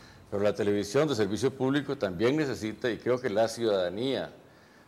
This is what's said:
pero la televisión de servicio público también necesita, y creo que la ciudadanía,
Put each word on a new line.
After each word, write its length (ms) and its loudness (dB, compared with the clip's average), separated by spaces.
pero 100 -2
la 140 2
televisión 520 2
de 60 0
servicio 400 0
público 420 0
también 400 0
necesita, 540 -2
y 80 -2
creo 240 0
que 80 -2
la 180 2
ciudadanía, 840 0